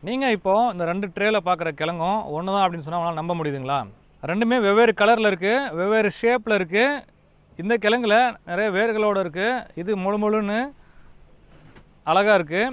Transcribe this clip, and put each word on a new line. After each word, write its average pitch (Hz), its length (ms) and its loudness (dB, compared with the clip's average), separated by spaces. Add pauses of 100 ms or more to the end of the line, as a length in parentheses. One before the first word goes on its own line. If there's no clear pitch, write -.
நீங்க 262 260 -2
இப்போ 190 180 0 (200)
இந்த 175 180 -4
ரெண்டு 196 240 -4
ட்ரேல 208 320 0
பார்க்குற 170 220 0 (100)
கிழங்கும் 170 420 -2 (140)
ஒண்ணு 180 200 -4
தான் 196 100 2
அப்படின்னு 170 200 -2
சொன்னா 165 140 -4
உங்களால 170 220 -2
நம்ப 175 180 -2
முடியுதுங்களா? 139 400 -4 (520)
ரெண்டுமே 226 260 0 (100)
வெவ்வேறு 220 340 6
கலர்ல 220 300 4
இருக்கு, 190 240 0 (240)
வெவ்வேறு 208 400 2
ஷேப்ல 226 400 0
இருக்கு. 185 260 0 (760)
இந்த 220 220 0
கிழங்குல 220 320 2 (340)
நிறைய 196 260 0
வேர்களோட 214 480 2
இருக்கு. 180 240 -2 (340)
இது 202 220 -2
முழு 202 180 0
முழுன்னு 208 380 0 (1500)
அழகா 202 280 4
இருக்கு. 165 220 -2 (100)